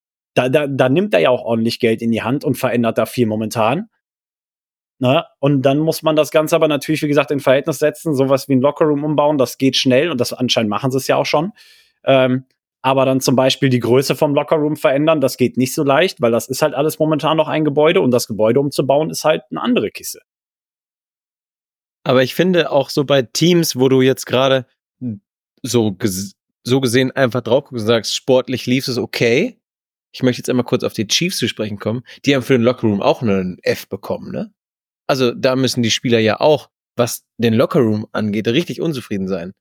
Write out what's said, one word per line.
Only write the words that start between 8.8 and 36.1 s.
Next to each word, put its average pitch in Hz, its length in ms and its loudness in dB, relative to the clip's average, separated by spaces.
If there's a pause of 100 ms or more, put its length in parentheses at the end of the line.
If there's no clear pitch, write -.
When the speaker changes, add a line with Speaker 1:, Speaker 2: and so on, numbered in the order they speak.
Speaker 1:
umbauen, 151 340 0
das 127 200 0
geht 135 180 0
schnell 135 340 2
und 131 120 -4
das 117 100 -2
anscheinend 117 380 -2
machen 104 200 -2
sie 131 100 -2
es - 80 -4
ja 135 100 2
auch 139 80 0
schon. 160 260 -2 (540)
Ähm, 131 400 2 (360)
aber 135 220 2
dann 131 160 2
zum 135 160 2
Beispiel 131 320 2
die 123 140 2
Größe 131 340 2
vom 147 180 0
Lockerroom 151 440 0
verändern, 151 420 2
das 131 160 0
geht 120 220 0
nicht 127 160 -2
so 160 100 -2
leicht, 139 380 0
weil 117 100 2
das 117 160 -2
ist 127 140 -6
halt 156 140 0
alles 147 220 -2
momentan 156 380 0
noch 151 140 0
ein 151 160 -2
Gebäude 156 340 2
und 143 120 2
das 120 140 0
Gebäude 113 360 0
umzubauen 143 480 0
ist 165 160 -10
halt 156 160 2 (100)
eine 160 100 -8
andere 196 300 0
Kiste. - 300 -14 (1800)
Speaker 2:
Aber 131 200 2
ich 123 120 -4
finde 170 360 2
auch 139 180 0
so 151 140 -2
bei 135 200 2
Teams, 170 540 0
wo 131 120 2
du 131 120 4
jetzt 131 240 0
gerade 131 420 0 (960)
so 117 260 0
ges-, 95 440 -6 (300)
so 127 160 0
gesehen 131 320 0
einfach 127 300 -2
drauf 120 240 0
guckst 120 180 -8
und 104 40 0
sagst, 113 280 0
sportlich 127 500 0
lief 127 220 -2
es 120 100 -4
okay. 123 600 -2 (540)
Ich - 100 -6
möchte 127 160 0
jetzt 123 100 -6
einmal 123 160 0
kurz - 180 -2
auf - 100 -6
die 107 140 -6
Chiefs - 300 -4
zu 117 100 -4
sprechen 104 320 -8
kommen. 113 240 -6 (220)
Die 139 100 2
haben 127 80 -2
für 135 100 0
den 120 80 4
Lockerroom 113 400 2
auch - 200 0
einen 95 420 -2
F - 260 -4
bekommen, - 420 -10
ne? - 220 -10 (540)
Also 131 260 0
da 127 220 0
müssen 127 280 0
die 110 80 0
Spieler 117 280 0